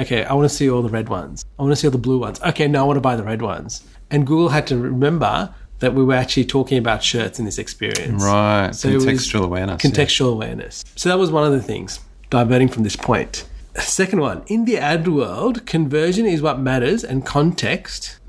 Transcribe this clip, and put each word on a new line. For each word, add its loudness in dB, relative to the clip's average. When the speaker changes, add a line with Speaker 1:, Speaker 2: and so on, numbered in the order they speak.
Speaker 1:
"Okay, 0
I -2
wanna 4
see 2
all 2
the -2
red -4
ones. -8
I -6
wanna 2
see 2
all 2
the 2
blue 0
ones. -6
Okay, 0
now 2
I 2
wanna 2
buy 2
the -2
red -4
ones." -6
And 2
Google 2
had 0
to 0
remember 0
that 0
we 4
were 4
actually 2
talking 0
about 0
shirts -2
in -4
this -6
experience. -4
Speaker 2:
Right, 4
Speaker 1:
So -2
it 4
was 2
Speaker 2:
contextual 0
awareness, -2
yeah. 4
Speaker 1:
contextual 2
awareness. -8
So -4
that 2
was 2
one 2
of 4
the 2
things, -8
diverting 4
from -2
this -2
point. -2
Second 0
one, -2
in 0
the 2
ad 0
world, -2
conversion 0
is 0
what 0
matters 0
and -4
context, -2